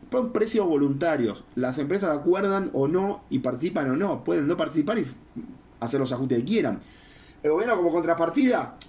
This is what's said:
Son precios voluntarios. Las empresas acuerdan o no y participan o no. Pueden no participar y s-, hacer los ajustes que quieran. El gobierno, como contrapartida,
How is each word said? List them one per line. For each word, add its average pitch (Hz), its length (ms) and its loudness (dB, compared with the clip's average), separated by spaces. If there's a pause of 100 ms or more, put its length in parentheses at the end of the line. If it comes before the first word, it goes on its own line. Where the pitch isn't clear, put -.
(120)
Son 254 200 0
precios 214 340 2
voluntarios. 143 800 0 (120)
Las 127 240 -2
empresas 165 360 0
acuerdan 190 580 2
o 135 140 0
no 190 420 0
y 127 100 0
participan 131 520 -2
o 131 60 0
no. 170 260 -2
Pueden 165 240 0
no 170 80 2
participar 160 440 0
y - 20 2
s-, - 160 -6 (600)
hacer 117 200 -2
los 131 140 -2
ajustes 127 260 0
que 123 60 0
quieran. 160 340 0 (640)
El 151 80 2
gobierno, 214 240 2
como 175 160 2
contrapartida, 170 840 2 (100)